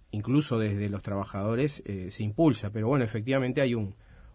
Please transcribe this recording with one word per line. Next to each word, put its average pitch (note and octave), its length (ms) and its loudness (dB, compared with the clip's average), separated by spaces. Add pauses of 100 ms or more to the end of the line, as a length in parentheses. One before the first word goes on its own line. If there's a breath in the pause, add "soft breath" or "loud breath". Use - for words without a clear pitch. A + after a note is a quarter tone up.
(100)
incluso A#2+ 480 0
desde G#2 320 0
los G2 120 -4
trabajadores, G#2+ 840 -2
eh, F#2+ 240 -6
se - 120 -8
impulsa. G#2+ 480 2
Pero G#2+ 180 -2
bueno, C3+ 160 4
efectivamente B2+ 580 0
hay B2 120 4
un, G2+ 200 -2 (400)